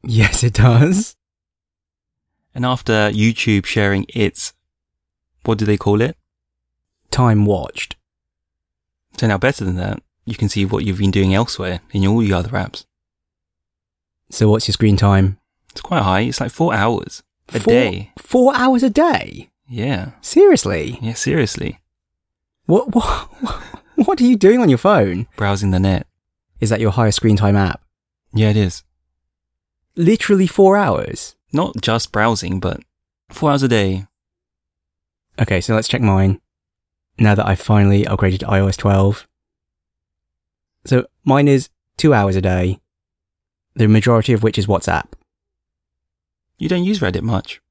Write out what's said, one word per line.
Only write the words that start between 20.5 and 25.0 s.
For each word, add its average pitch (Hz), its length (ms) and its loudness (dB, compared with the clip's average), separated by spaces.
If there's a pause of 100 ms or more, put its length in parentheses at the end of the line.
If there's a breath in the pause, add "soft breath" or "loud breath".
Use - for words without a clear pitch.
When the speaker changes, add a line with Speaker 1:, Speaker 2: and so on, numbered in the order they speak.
Speaker 2:
Yeah, 113 120 -6
seriously. - 680 -4 (840)
Speaker 1:
What, 196 280 0
what, 240 120 0
<laughs> - 880 -10
what 370 240 0
are 240 60 2
you 247 100 4
doing 202 240 4
on 214 100 2
your 127 80 4
phone? 113 500 0 (100)